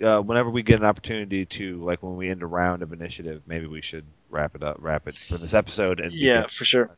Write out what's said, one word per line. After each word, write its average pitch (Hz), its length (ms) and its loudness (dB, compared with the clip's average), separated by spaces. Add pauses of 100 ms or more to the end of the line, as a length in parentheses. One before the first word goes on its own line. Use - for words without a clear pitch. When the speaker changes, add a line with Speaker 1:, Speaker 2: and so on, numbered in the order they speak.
Speaker 1:
uh, 107 180 6
whenever 117 300 2
we 117 120 0
get 110 180 6
an 107 40 -2
opportunity 104 600 0
to, 90 380 -8
like, 87 180 -2
when 92 140 -8
we 92 120 -4
end 92 140 -4
a 87 40 -8
round 87 360 0
of 80 100 -10
initiative, 82 540 -12
maybe 82 200 -6
we 78 140 -12
should 78 240 -12 (240)
wrap 76 280 -2
it 71 80 -2
up, 76 160 -4
wrap 78 260 -2
it 78 80 -10
for - 240 -8
this 82 160 -8
episode. 101 460 2
And 85 120 -6
Speaker 2:
Yeah, 135 280 4
Speaker 1:
begin 110 100 -4
Speaker 2:
for - 140 -8
sure. 123 240 4
Speaker 1:
our - 100 -20